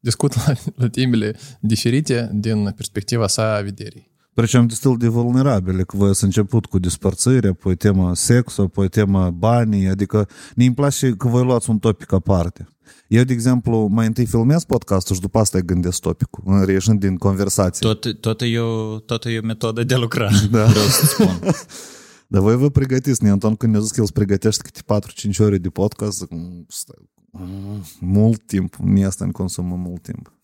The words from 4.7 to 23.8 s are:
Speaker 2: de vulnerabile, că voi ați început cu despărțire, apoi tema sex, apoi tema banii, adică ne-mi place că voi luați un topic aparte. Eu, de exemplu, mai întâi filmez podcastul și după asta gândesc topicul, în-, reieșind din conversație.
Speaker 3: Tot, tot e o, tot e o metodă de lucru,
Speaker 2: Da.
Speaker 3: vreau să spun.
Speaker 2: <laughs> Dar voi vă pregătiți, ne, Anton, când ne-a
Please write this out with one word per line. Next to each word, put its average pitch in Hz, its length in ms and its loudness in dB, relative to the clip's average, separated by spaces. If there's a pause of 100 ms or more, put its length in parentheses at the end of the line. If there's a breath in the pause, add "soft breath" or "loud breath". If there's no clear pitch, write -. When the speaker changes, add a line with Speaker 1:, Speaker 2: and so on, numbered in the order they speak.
Speaker 2:
de 120 100 0
vulnerabile, 117 760 0
că - 120 -10
voi 101 120 4
ați 98 160 0
început 101 420 0
cu - 120 -2
despărțire, 98 720 0
apoi 92 280 -2
tema 92 380 2
sex, - 440 0
apoi 98 300 0
tema 98 420 2
banii, 107 580 2
adică 98 400 0 (260 loud breath)
ne-mi 123 200 4
place 139 380 0
că 120 160 -2
voi 123 160 2
luați 123 260 0
un 110 80 2
topic - 340 -2
aparte. 90 560 -2 (400 soft breath)
Eu, 117 160 4
de 127 80 -2
exemplu, 117 580 0
mai 113 160 2
întâi 113 200 0
filmez 123 380 2
podcastul 98 500 -2
și 90 60 -6
după 98 180 -2
asta 107 220 2
gândesc 87 400 -2
topicul, - 460 -4
în-, 98 180 4
reieșind 98 360 2
din 95 160 0
conversație. 98 800 0
Speaker 3:
Tot, - 260 -8
tot 110 220 -4
e 117 160 -2
o, 110 400 -4
tot 113 260 -8
e 113 140 -4
o 110 80 -6
metodă 113 380 -4
de 127 120 0
lucru, 117 280 -2 (260)
Speaker 2:
Da. 110 140 4
Speaker 3:
vreau 107 220 6
să 139 200 2
spun. 180 340 2
Speaker 2:
<laughs> 180 120 0 (760 loud breath)
Dar 98 140 2
voi 110 140 4
vă 139 140 2
pregătiți, 131 520 0
ne, 107 80 4
Anton, 107 260 2
când 113 160 0
ne-a 107 80 2